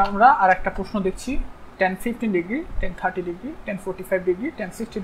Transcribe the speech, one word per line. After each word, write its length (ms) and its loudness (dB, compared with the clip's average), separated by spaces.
আমরা 200 6
আর 140 6
একটা 220 -2
প্রশ্ন 180 -6
দেখছি, 240 -6
tan 140 4
fifteen 340 -2
ডিগ্রি, 220 -2
tan 180 0
thirty 300 -2
ডিগ্রি, 200 -8
tan 200 -4
forty-five 440 -2
ডিগ্রি, 180 0
tan 180 -6
sixty 260 -6